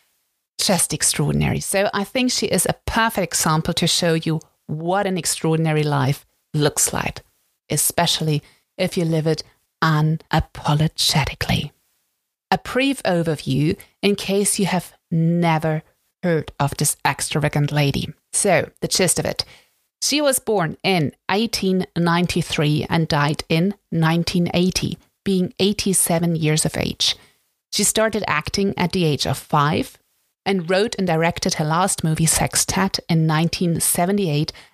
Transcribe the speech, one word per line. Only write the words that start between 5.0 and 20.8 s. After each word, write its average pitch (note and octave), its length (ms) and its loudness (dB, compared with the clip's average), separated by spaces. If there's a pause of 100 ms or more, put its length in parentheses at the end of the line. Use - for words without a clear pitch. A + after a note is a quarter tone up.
an F#3 140 -2
extraordinary D#3+ 640 0
life C#3+ 420 0 (300)
looks D3 360 0
like, - 300 -4 (480)
especially D#3 720 0 (340)
if F#3 220 -4
you F3 80 0
live D#3+ 220 0
it D#3 160 0 (400)
unapologetically. D#3 1900 0 (800)
A F#3+ 80 0
brief C4+ 460 -2
overview D#3+ 720 0 (240)
in G3 140 2
case G3 420 0
you G3+ 80 0
have F3 280 -4 (180)
never E3 720 2 (380)
heard E3 380 0
of C#3 160 0
this - 220 -2 (100)
extravagant D3 640 -2
lady. D3 420 0 (200)
So, F3 380 2 (100)
the E3+ 80 -4
gist F3 300 2
of - 60 -2
it. - 200 -4 (560)
She C#4+ 180 0
was C4+ 180 2
born F3+ 460 -2